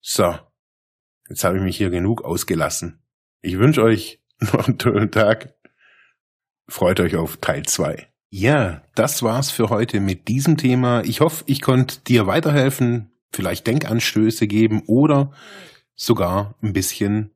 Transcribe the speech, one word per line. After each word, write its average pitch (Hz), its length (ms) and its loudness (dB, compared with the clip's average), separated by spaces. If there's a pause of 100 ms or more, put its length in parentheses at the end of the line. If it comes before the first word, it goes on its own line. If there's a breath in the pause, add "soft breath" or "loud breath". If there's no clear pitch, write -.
So, 87 340 -2 (920)
jetzt - 160 -6
habe 92 100 2
ich 95 80 -2
mich 92 140 -2
hier 98 120 -2
genug 92 360 -2
ausgelassen. 82 760 -4 (400)
Ich 90 180 -6
wünsche 127 220 4
euch 110 400 0 (100)
<laughs> - 80 -20
noch - 280 0
einen 123 100 0
tollen 107 340 0
Tag. 107 420 0 (1120 soft breath)
Freut 92 320 0
euch 87 160 0
auf 82 220 -4
Teil - 260 -4
zwei. - 460 -4 (220)
Ja, 101 520 0 (100)
das - 300 -2
war's 120 260 0
für 110 200 0
heute 110 300 0
mit 98 280 -4
diesem 139 280 2
Thema. 127 480 2
Ich - 160 -6
hoffe, 160 280 0
ich 139 140 0
konnte 131 460 0
dir 113 200 4
weiterhelfen, 135 840 0 (200)
vielleicht 90 340 -6
Denkanstöße 113 800 0
geben 107 400 2
oder 139 460 2 (640 loud breath)
sogar 101 680 -2
ein 104 120 -2
bisschen 104 640 -2